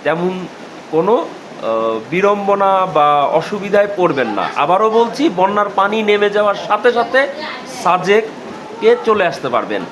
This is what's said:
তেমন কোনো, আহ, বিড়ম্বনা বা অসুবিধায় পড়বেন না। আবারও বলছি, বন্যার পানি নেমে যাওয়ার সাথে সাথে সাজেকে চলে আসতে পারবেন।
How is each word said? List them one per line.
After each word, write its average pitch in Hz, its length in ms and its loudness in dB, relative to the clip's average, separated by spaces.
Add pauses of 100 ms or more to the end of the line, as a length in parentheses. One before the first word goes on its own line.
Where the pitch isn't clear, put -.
তেমন 175 440 -2 (440)
কোনো, 185 260 2
আহ, 113 800 -4 (100)
বিড়ম্বনা 196 760 2
বা 147 380 2
অসুবিধায় 202 640 0 (100)
পড়বেন 147 300 2
না। 98 280 -2
আবারও 185 340 2
বলছি, 233 460 2
বন্যার 202 400 2
পানি 202 280 2
নেমে 208 260 4
যাওয়ার 208 260 2 (120)
সাথে 226 240 -2
সাথে 240 360 0 (560)
সাজেকে 202 1120 0 (100)
চলে 208 200 2
আসতে 160 240 -4
পারবেন। 104 320 -2 (100)